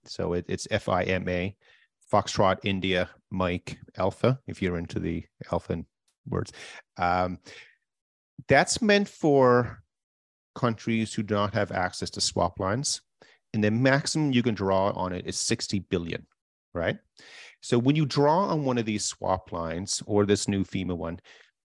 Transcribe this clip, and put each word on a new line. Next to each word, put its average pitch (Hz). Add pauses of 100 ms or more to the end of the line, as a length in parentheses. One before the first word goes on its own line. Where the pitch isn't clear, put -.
so 87
it, 87
it's -
F 104
I 92
M 92
A, 90 (580)
Foxtrot, 101
India, 92 (220)
Mike, 90 (180)
Alpha, 110
if 98
you're 87
into 85
the 85 (280)
Alpha 82 (440)
words. - (440)
Um, 90 (1080)
that's 147
meant 202
for 123 (720)
countries 113
who 117
do 104
not 104
have 104
access 90
to 101
swap -
lines. 104 (540)
And 107
the 104
maximum 135
you 120
can 113
draw 95
on 92
it 92
is -
sixty -
billion, 85 (480)
right? 90 (640)
So -
when 131
you 156
draw 147
on 156
one 127
of 113
these 104
swap -
lines 85
or 104
this 101
new 98
fema 90
one, 82 (480)